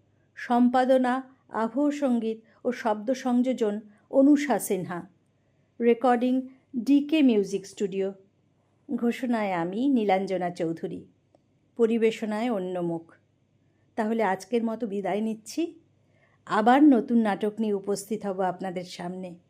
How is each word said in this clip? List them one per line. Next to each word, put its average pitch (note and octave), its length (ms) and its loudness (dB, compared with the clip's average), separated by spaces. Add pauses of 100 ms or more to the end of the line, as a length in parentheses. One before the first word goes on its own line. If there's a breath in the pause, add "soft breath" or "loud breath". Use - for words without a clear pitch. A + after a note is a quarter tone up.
(340)
সম্পাদনা, B3+ 800 2 (340 soft breath)
আবহ A3+ 420 -2
সঙ্গীত A#3+ 480 -2 (260 soft breath)
ও - 80 -4
শব্দ G#3+ 400 -4
সংযোজন B3 680 -2 (300 soft breath)
অনুষা C#4 480 4
সিনহা, F3+ 420 -4 (800)
রেকর্ডিং B3 540 4 (420 loud breath)
ডিকে C#4+ 460 2
মিউজিক G3+ 440 2
স্টুডিও। F#3+ 420 -4 (800)
ঘোষণায় A#3 640 -2
আমি F#3 360 -2
নীলাঞ্জনা F#3+ 640 0
চৌধুরী, E3+ 500 -6 (760)
পরিবেশনায় A3 760 0
অন্য F#3 280 -4
মুখ। E3+ 260 -4 (920)
তাহলে A3 260 0
আজকের F#3+ 420 -2
মতো A3+ 220 -6
বিদায় G3 340 -4
নিচ্ছি। A3 420 -6 (840)
আবার A3 380 4
নতুন A#3+ 340 6
নাটক G#3 400 0
নিয়ে G#3+ 160 -2
উপস্থিত G3+ 520 -4
হব F#3+ 140 -4
আপনাদের F#3 440 -4
সামনে। F3+ 440 -12 (220)